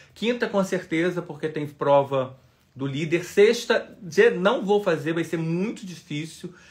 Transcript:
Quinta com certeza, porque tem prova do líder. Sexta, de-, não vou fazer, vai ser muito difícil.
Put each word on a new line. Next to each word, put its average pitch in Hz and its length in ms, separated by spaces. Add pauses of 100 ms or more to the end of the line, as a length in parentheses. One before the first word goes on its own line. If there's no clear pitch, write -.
(160)
Quinta 233 320
com 196 160
certeza, 175 580
porque 160 280
tem 151 180
prova 139 680 (400)
do 135 120
líder. 156 360
Sexta, 226 800
de-, 196 300
não 196 340
vou 202 180
fazer, 160 300
vai 165 100
ser 170 140
muito 170 480
difícil. 160 680 (200)